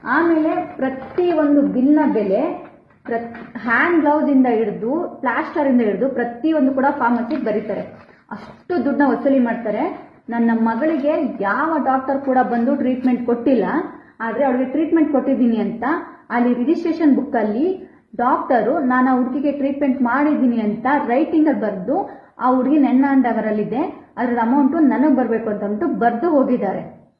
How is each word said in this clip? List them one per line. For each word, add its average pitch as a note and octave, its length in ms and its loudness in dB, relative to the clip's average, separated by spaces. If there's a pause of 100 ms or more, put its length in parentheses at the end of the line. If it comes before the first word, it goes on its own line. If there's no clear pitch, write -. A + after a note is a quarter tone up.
ಆಮೇಲೆ E4 720 0
ಪ್ರತಿ E4+ 560 -2
ಒಂದು D4 300 4
ಬಿಲ್‌ನ B3+ 380 2 (140)
ಬೆಲೆ, A3 580 -2 (320)
ಪ್ರತ್-, A#3 540 -8
ಹ್ಯಾಂಡ್ B3+ 420 2
ಗ್ಲೌಸ್ D4 300 2
ಇಂದ C4 200 6
ಹಿಡ್ದು, A3 720 -2
ಪ್ಲಾಸ್ಟರ್ C#4+ 460 -2
ಇಂದ A#3+ 140 4
ಹಿಡ್ದು G#3 280 0
ಪ್ರತಿಯೊಂದು C4 600 0
ಕೂಡ C4 180 0
ಫಾರ್ಮಸಿಗೆ A#3+ 540 -2
ಬರೀತಾರೆ. G#3 380 -4 (500)
ಅಷ್ಟು - 540 -6
ದುಡ್ಡನ್ನ C#4 260 2
ವಸೂಲಿ C4+ 280 2
ಮಾಡ್ತಾರೆ. A#3 720 -4 (180)
ನನ್ನ A#3 240 0
ಮಗಳಿಗೆ C4 880 0
ಯಾವ C4 420 0
ಡಾಕ್ಟರ್ C4+ 380 0
ಕೂಡ B3+ 200 0
ಬಂದು A#3 340 0
ಟ್ರೀಟ್ಮೆಂಟ್ B3 500 0
ಕೊಟ್ಟಿಲ್ಲ. A#3 400 2 (540)
ಆದ್ರೆ A3+ 260 -2
ಅವಳಿಗೆ B3+ 200 0
ಟ್ರೀಟ್ಮೆಂಟ್ D4+ 460 0
ಕೊಟ್ಟಿದ್ದೀನಿ B3 460 2
ಅಂತ G3+ 260 -4 (460)
ಅಲ್ಲಿ A#3+ 240 2
ರಿಜಿಸ್ಟ್ರೇಷನ್ D4+ 640 2
ಬುಕ್ - 200 -4
ಅಲ್ಲಿ A#3 640 -2 (180)
ಡಾಕ್ಟರು B3+ 640 0
"ನಾನು B3+ 320 2
ಆ B3+ 60 2
ಹುಡುಗಿಗೆ C#4 340 -2
ಟ್ರೀಟ್ಮೆಂಟ್ C#4 500 -2
ಮಾಡಿದ್ದೀನಿ" B3 580 2
ಅಂತ G#3 260 -2 (220)
ರೈಟಿಂಗ್ D4+ 400 2
ಅಲ್ಲಿ A3 140 0
ಬರ್ದು, G#3+ 480 -4 (300)
ಆ B3+ 160 2
ಹುಡುಗಿ C4 220 2
ನೆನ್ನ C4 320 4
ಅಂಡವರಲ್ಲಿದೆ, A3 960 -2 (120)
ಅದ್ರದ್ದು A#3+ 240 -2
ಅಮೌಂಟ್ C4+ 320 2
ನನಗ್ C#4 420 4
ಬರ್ಬೇಕು A3+ 340 0
ಅಂತ G3 140 -4
ಅಂದ್ಬಿಟ್ಟು G#3 360 -2
ಬರ್ದು A#3 300 2
ಹೋಗಿದ್ದಾರೆ. B3 920 -2